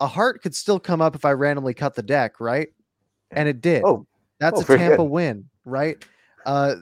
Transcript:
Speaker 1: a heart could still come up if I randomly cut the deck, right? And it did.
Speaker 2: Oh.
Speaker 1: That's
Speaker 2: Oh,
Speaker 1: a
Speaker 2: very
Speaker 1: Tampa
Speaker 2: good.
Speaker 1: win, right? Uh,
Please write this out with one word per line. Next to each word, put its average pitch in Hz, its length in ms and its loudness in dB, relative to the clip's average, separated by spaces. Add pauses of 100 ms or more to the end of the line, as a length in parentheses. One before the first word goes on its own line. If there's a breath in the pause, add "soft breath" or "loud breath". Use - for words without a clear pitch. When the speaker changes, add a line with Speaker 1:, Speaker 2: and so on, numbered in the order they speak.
Speaker 1:
a 139 60 0
heart 220 340 -2
could 160 140 -8
still 196 240 -2
come 165 220 -2
up 156 140 2
if - 80 -12
I 143 80 2
randomly 139 420 -2
cut 143 220 -6
the 117 80 -8
deck, 120 380 -2
right? 131 280 -4 (640)
And 147 160 -2
it 127 140 -4
did. 165 240 2
Speaker 2:
Oh. 123 200 2 (340)
Speaker 1:
That's 165 200 2
Speaker 2:
Oh, - 20 0
Speaker 1:
a 170 40 -4
Speaker 2:
very 139 140 6
Speaker 1:
Tampa 170 180 4
Speaker 2:
good. 170 60 2
Speaker 1:
win, 143 460 -4 (140)
right? 139 400 -6 (420)
Uh, 139 360 0